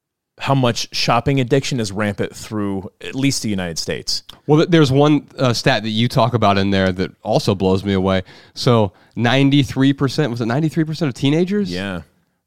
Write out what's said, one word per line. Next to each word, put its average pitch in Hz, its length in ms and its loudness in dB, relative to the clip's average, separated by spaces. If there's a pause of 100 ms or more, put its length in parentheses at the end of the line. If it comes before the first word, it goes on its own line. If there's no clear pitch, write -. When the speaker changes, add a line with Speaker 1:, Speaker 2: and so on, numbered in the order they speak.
(380)
Speaker 1:
how - 160 0
much 127 400 0
shopping 135 460 0
addiction 135 400 0
is 101 120 -4
rampant 104 420 -4
through 101 560 -6 (120)
at 90 120 -12
least 135 280 -2
the 113 60 -4
United 90 300 -4
States. - 440 -6 (240)
Speaker 2:
Well, 151 140 4
th-, 170 100 0
there's 156 200 4
one, 143 380 2 (100)
uh, 127 140 2
stat 113 320 0
that 110 60 -4
you 113 180 0
talk 120 260 0
about 101 240 4
in 98 120 2
there 95 220 2
that 90 200 -4 (100)
also 110 320 0
blows 95 300 0
me 101 80 0
away. 95 300 0 (320)
So 113 380 2 (220)
ninety-three 135 800 2
percent, 135 380 -2
was 120 100 -6
it 117 60 -4
ninety-three 156 380 -2
percent 156 240 -4
of 123 60 -4
teenagers 175 580 0
Speaker 1:
Yeah. 92 300 -6 (440)